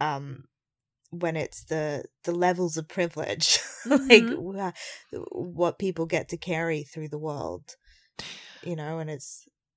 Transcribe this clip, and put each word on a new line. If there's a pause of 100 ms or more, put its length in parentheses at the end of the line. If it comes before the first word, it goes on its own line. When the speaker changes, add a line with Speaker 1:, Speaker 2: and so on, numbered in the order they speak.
Speaker 1:
um, (600)
when
it's
the, (180)
the
levels
of
privilege, (120)
<laughs>
like,
Speaker 2:
Mm-hmm.
Speaker 1:
wha-, (580)
what
people
get
to
carry
through
the
world, (880)
you
know,
and
it's, (300)